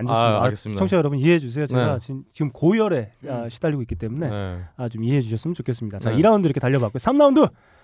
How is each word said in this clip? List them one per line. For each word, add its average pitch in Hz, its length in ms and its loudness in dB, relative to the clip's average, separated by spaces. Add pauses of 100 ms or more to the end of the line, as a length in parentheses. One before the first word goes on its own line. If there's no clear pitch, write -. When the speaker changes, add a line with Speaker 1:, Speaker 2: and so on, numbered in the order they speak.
Speaker 1:
좋습니다. 117 140 0
Speaker 2:
아, 113 200 4
Speaker 1:
아, 113 60 2
Speaker 2:
알겠습니다. 107 340 -4
Speaker 1:
청취자 185 180 2
여러분, 143 220 0
이해해 170 200 4
주세요. 135 280 -6
제가 127 260 0
Speaker 2:
네. 131 60 -4
Speaker 1:
지-, - 140 -12 (200)
지금 147 180 -4
고열에, 175 600 0 (160)
아, 123 160 -6
Speaker 3:
음. 117 60 -8
Speaker 1:
시달리고 147 340 -4
있기 - 120 -8
때문에, 127 340 -6
Speaker 2:
네. 95 320 -6 (160)
Speaker 1:
아, 123 120 -6
좀 113 140 -6
이해해 131 180 2
주셨으면 113 340 -6
좋겠습니다. 117 440 -8
자, 110 120 -2
Speaker 2:
네. 113 60 -2
Speaker 1:
이 143 40 4
라운드 202 260 6
이렇게 139 120 0
달려봤고요. 127 400 0
삼 262 180 0
라운드. 285 280 6 (380)